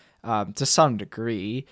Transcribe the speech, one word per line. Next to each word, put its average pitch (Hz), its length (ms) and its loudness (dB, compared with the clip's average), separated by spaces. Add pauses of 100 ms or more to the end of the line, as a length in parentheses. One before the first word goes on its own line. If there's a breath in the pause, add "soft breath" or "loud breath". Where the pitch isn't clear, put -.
(240 soft breath)
um, 107 300 -2
to 139 120 -2
some 139 320 4
degree, 110 720 -6